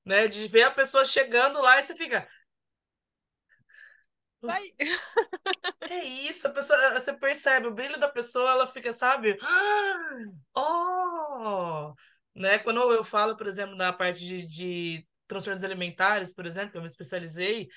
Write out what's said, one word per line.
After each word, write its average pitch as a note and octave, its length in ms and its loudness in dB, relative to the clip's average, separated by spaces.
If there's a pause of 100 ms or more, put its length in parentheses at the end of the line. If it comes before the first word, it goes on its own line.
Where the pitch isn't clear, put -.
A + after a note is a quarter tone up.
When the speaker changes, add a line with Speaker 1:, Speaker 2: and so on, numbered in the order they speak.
Speaker 1:
né? G3+ 220 4
De G#3 200 -6
ver A3+ 160 8
a C4 80 6
pessoa C4+ 340 4
chegando C4+ 560 4
lá C4 180 8
e C#4 40 -2
você D#4+ 120 -8
fica B3+ 320 -4 (2250)
Speaker 2:
Vai. F#4 320 -6 (1080)
Speaker 1:
É E4+ 220 -8
isso, C#4 440 -6
a - 40 0
pessoa, C4+ 480 4
você C4+ 140 -4
percebe C4+ 540 0
o A3+ 60 -6
brilho C4+ 260 -8
da C#4+ 80 2
pessoa, B3 440 0
ela B3+ 160 4
fica, A#3+ 260 -8
sabe? A#3 460 0
<gasps> B3 80 -8 (1080)
Oh! C#4+ 1400 -2 (420)
Né? G3 240 2
Quando A3+ 200 -2 (120)
eu A3+ 120 4
falo, G#3+ 340 0
por G#3 100 -8
exemplo, G3 280 -8
na F#3 180 -2
parte F3+ 320 -2
de, F3+ 220 -10
de E3+ 600 -8 (200)
transtornos F#3+ 360 -6
alimentares, F#3+ 720 -2
por C#3 120 -14
exemplo, F#3+ 260 -8
que F3+ 60 -14
eu E3+ 40 -10
me E3 60 -12
especializei, F3+ 880 -6